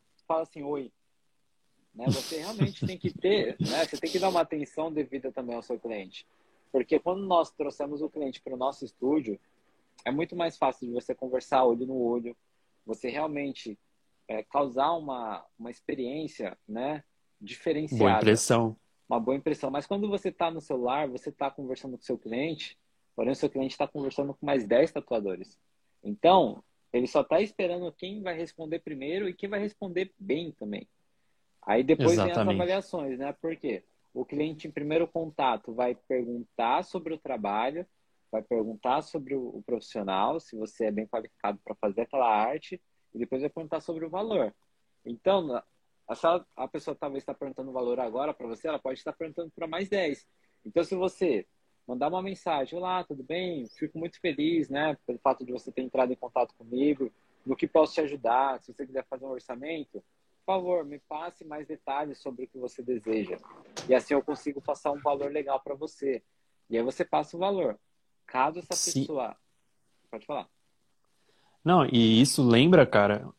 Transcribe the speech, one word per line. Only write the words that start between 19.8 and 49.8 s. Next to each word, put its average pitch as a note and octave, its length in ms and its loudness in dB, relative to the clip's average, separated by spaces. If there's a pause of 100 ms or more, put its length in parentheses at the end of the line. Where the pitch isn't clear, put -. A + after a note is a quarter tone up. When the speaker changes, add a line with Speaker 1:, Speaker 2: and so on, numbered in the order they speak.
Speaker 1:
quando G3+ 200 -2
você G3 240 -2
tá E3+ 200 -2
no D#3+ 100 -8
celular, C3+ 460 -2
você B2+ 240 -8
tá C#3 200 -4
conversando C3 460 -8
com - 60 -20
o - 20 -20
seu B2 120 -2
cliente, C#3+ 600 -6 (380)
porém A#2 160 0
o C#3 40 -2
seu - 140 0
cliente C3+ 280 -4
tá C#3+ 100 0
conversando C#3 460 -4
com - 120 -12
mais C#3 200 2
dez A#2+ 260 6
tatuadores. G2 680 -4 (440)
Então, D3 600 4 (300)
ele B2 140 0
só C#3+ 160 2
tá D#3+ 180 2
esperando F3+ 520 -2
quem G3+ 280 -10
vai F3+ 160 -6
responder E3 420 -6
primeiro D#3 500 -6
e F3+ 40 -6
quem G3 160 -8
vai G3+ 100 -4
responder F#3+ 600 -4
bem E3+ 340 -4
também. - 340 -8 (720)
Aí A2+ 220 2
depois D3 380 6
vem F#2+ 100 4
as - 60 0
Speaker 2:
Exatamente. G#2+ 100 4
Speaker 1:
avaliações, F3 680 0
né? C#3 160 -6
Por E3 220 -6
quê? A#2+ 280 -6 (300)
O B2 120 -4
cliente, D3+ 420 -4
em D3+ 40 -10
primeiro D#3 360 0
contato, C#3+ 640 -2
vai B2 220 0 (120)
perguntar A#2+ 760 0
sobre E3 300 -8
o D#3 40 -6
trabalho, B2 680 -2 (460)
vai A2 100 0
perguntar A2+ 600 0
sobre C#3 340 -6
o, C3+ 60 -2 (160)
o G#2+ 60 -12
profissional, G#2+ 760 -2
se - 160 -12
você G#2+ 300 -4
é G#2+ 60 2
bem G#2+ 160 -2
qualificado G#2 560 -4
pra G#2+ 120 -10
fazer G#2 260 -2
aquela B2+ 260 2
arte, A#2+ 540 0 (320)
e A2+ 60 -8
depois C3 220 -2
vai D3 80 -2
perguntar D#3+ 320 -6
sobre D#3+ 240 -6
o D#3+ 40 -8
valor. F#3 440 0 (520)
Então, F3+ 400 2
na-, B2 180 -4 (520)
se - 100 0
a, E3+ 180 4 (120)
a C3 120 -6
pessoa D3+ 280 -8
talvez C#3 280 -8
tá C#3+ 100 -8
perguntando C3+ 360 -10
o C3 40 -10
valor B2 260 0
agora B2+ 340 -2
pra B2 140 -12
você, A2+ 200 -8
ela D3+ 120 -2
pode C3 200 -6
estar D#3 140 -8
perguntando E3 420 -8
pra E3 120 -8
mais F3+ 220 -4